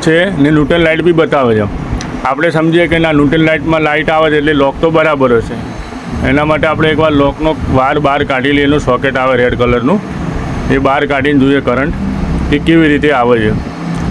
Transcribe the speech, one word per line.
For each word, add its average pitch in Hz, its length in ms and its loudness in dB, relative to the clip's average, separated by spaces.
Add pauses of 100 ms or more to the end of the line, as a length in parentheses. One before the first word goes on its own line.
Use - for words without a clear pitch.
છે 160 160 2 (200)
ને 143 140 2
ન્યુટ્રલ 156 300 2
લાઇટ 160 200 0
બી 170 100 2
બતાવે 139 440 2
છે. 104 100 0 (600)
આપણે 139 240 -2
સમજીએ 160 380 2
કે 165 120 0
ના 165 120 0
ન્યુટ્રલ 147 340 2
લાઇટમાં 160 360 0
લાઇટ 151 280 0
આવે 160 200 2
છે 151 80 2
એટલે 151 160 0
લોક 139 280 0
તો 165 100 2
બરાબર 156 420 2
હશે. 113 220 0 (720)
એના 143 180 0
માટે 151 220 0
આપણે 156 220 0
એકવાર 156 220 2
લોકનો 143 440 0 (180)
વાયર 135 260 2
બહાર 143 240 0
કાઢી 135 280 -2
લઈએ, 143 120 2
એનું 147 160 2
સોકેટ 127 380 0
આવે 131 200 2
રેડ 120 180 0
કલરનું, 120 440 0 (720)
એ 135 60 2
બહાર 139 280 0
કાઢીને 143 340 0
જોઈએ 139 220 2
કરંટ 131 320 -2 (560)
કે 147 100 0
કેવી 165 280 2
રીતે 143 240 2
આવે 123 280 2
છે. 107 120 0 (600)